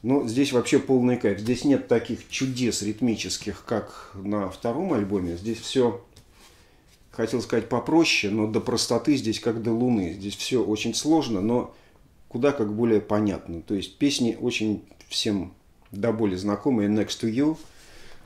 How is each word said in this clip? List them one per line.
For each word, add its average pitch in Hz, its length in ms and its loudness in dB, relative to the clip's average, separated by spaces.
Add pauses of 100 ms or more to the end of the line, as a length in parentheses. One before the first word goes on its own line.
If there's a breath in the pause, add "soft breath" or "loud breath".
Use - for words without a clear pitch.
Но 131 260 2
здесь 135 260 2
вообще 123 260 4
полный 123 380 4
кайф. 101 220 0
Здесь 117 240 -2
нет 139 240 2
таких 117 420 -2
чудес 127 520 -2
ритмических, 104 840 -4
как - 480 -6
на 98 360 -4
втором 147 440 -4
альбоме. 98 420 -2
Здесь 107 240 -6
всё, 120 460 0 (1040 soft breath)
хотел 113 300 -2
сказать, 113 280 -2
попроще, 127 640 2
но 107 140 2
до 110 160 0
простоты 120 540 2
здесь 110 240 -2
как 113 240 -2
до 117 80 0
луны. 113 420 2
Здесь 98 220 -8
всё 123 280 0
очень 107 300 0
сложно, 135 480 2
но 117 320 0 (540 loud breath)
куда 131 240 2
как 107 240 -2
более 110 260 4
понятно. 101 640 -2
То 110 100 -4
есть - 240 -6
песни 127 420 0
очень 110 440 -2 (260)
всем - 460 -2 (360)
до 101 200 -2
боли 107 240 0
знакомые. 104 520 0
«Next 104 340 0
to 113 100 0
You» 147 260 0 (680 loud breath)